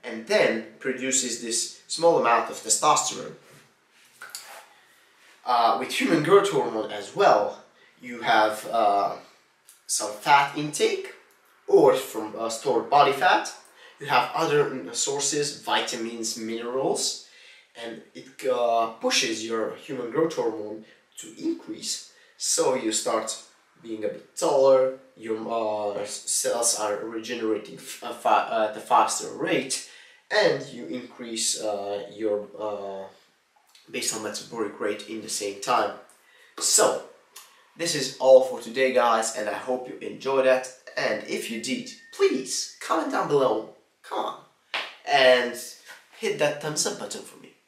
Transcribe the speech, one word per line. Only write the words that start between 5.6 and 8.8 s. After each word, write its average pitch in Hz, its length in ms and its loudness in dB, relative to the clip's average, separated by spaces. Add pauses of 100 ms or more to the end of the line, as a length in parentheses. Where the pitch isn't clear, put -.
with 127 120 -6
human 165 320 2
growth 190 260 6
hormone 117 420 -2
as 104 240 -10
well, 104 480 2 (380)
you 120 200 -14
have, 107 460 2
uh, 101 480 2 (680)